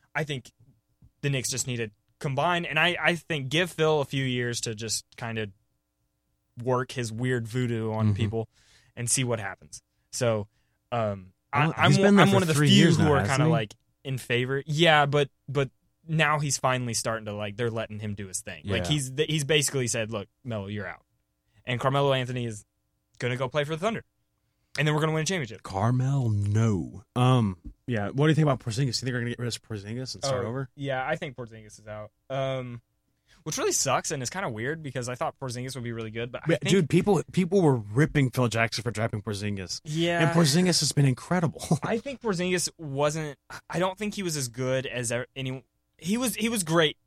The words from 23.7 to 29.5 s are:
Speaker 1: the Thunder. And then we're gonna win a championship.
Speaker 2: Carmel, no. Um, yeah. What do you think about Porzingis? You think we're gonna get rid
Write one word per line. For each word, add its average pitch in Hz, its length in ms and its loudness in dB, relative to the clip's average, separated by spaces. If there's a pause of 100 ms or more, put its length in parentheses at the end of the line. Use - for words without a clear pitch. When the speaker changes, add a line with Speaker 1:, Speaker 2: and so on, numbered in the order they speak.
Speaker 1:
the 156 40 -6
Thunder. 196 240 -4 (760)
And 147 100 4
then 151 60 4
we're 151 80 2
gonna 160 100 2
win 156 100 0
a 151 40 -2
championship. 131 360 -6
Speaker 2:
Carmel, 123 680 2
no. 101 760 0 (100)
Um, 120 440 4 (280)
yeah. 107 220 -4
What 139 180 0
do 160 40 6
you 156 40 6
think 156 140 4
about 135 120 2
Porzingis? 123 260 -2
You 120 60 -2
think 127 200 -4
we're 123 80 -2
gonna 120 100 -4
get 120 80 -8
rid 120 160 -4